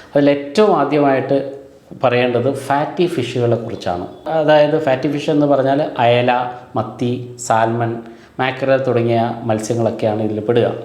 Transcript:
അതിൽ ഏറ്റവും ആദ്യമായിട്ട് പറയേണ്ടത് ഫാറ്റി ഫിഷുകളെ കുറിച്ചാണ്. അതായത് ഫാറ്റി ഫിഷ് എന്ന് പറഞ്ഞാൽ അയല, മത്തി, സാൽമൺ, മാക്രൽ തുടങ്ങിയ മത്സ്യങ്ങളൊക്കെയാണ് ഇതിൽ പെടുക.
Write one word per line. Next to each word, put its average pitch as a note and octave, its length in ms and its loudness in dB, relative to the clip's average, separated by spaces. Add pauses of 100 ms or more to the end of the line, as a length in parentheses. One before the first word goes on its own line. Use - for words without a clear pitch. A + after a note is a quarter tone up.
(160)
അതിൽ C#3+ 140 4
ഏറ്റവും F3 500 2
ആദ്യമായിട്ട് C#3 720 0 (520)
പറയേണ്ടത് B2 500 2
ഫാറ്റി D3+ 520 -2
ഫിഷുകളെ A#2+ 500 -2
കുറിച്ചാണ്. F#2+ 520 -6 (200)
അതായത് D3+ 520 4
ഫാറ്റി C3 280 0
ഫിഷ് C#3+ 220 -4
എന്ന് D3 160 4
പറഞ്ഞാൽ C#3 520 2
അയല, B2 520 2 (260)
മത്തി, A#2+ 540 -4 (100)
സാൽമൺ, A#2 600 0 (380)
മാക്രൽ C3 480 0
തുടങ്ങിയ A#2 460 2 (100)
മത്സ്യങ്ങളൊക്കെയാണ് A2 800 -2
ഇതിൽ G#2+ 160 -2
പെടുക. A2 320 2 (140)